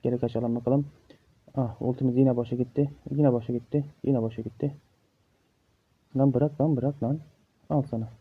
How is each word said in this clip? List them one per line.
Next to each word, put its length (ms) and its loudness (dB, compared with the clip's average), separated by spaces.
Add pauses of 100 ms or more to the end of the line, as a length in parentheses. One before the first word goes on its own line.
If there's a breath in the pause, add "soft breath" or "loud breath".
Geri 180 0
kaçalım 360 -2
bakalım. 320 0 (680 soft breath)
Ah, 260 -4
ultimiz 360 0
yine 180 6
boşa 200 -2
gitti. 360 -2 (200)
Yine 220 4
boşa 200 -2
gitti. 320 -4 (180)
Yine 180 2
boşa 200 -4
gitti. 340 -6 (1400)
Lan 160 4
bırak 280 0
lan, 160 2
bırak 260 -2
lan. 160 -2 (500)
Al 120 2
sana. 280 -6 (120)